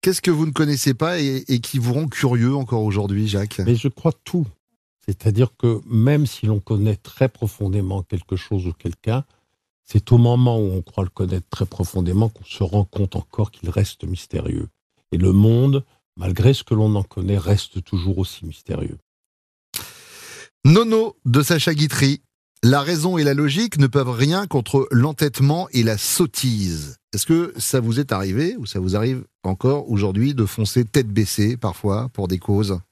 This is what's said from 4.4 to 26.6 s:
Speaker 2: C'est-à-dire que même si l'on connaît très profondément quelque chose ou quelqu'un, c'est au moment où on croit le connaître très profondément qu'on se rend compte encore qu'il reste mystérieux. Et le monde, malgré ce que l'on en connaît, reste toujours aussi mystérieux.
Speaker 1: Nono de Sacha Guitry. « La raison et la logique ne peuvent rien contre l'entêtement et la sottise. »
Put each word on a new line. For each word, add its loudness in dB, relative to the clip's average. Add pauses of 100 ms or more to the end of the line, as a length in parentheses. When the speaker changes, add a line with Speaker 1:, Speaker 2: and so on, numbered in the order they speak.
Speaker 2:
C'est-à-dire 0
que 0
même 2
si -6
l'on 0
connaît -2
très -2
profondément -4
quelque -8
chose -4
ou -4
quelqu'un, -4 (600)
c'est 0
au 8
moment 4
où 0
on -4
croit -6
le -6
connaître -4
très -4
profondément -2
qu'on -20
se -6
rend 0
compte -4
encore -4
qu'il -10
reste -2
mystérieux. -6 (460)
Et 0
le 4
monde, 4 (320)
malgré 2
ce -2
que -2
l'on 2
en -2
connaît, -2
reste 0
toujours -2
aussi -6
mystérieux. -8 (1700)
Speaker 1:
Nono 4
de 4
Sacha 0
Guitry. « 0 (440)
La 6
raison 0
et 2
la 4
logique 0
ne 6
peuvent 0
rien 0
contre 0
l'entêtement 2
et 0
la 0
sottise. » -2 (160)